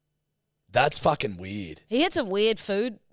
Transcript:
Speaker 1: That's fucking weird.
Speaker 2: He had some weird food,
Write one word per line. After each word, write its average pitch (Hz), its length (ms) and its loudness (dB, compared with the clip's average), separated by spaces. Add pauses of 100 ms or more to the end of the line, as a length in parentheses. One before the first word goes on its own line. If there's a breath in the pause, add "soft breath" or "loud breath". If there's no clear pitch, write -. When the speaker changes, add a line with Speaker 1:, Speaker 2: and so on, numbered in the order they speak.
(720)
Speaker 1:
That's 139 280 2
fucking 135 400 0
weird. 98 500 -10
Speaker 2:
He 254 140 2
had 370 100 2
some 262 160 0
weird 208 320 2
food, 214 380 -2 (140)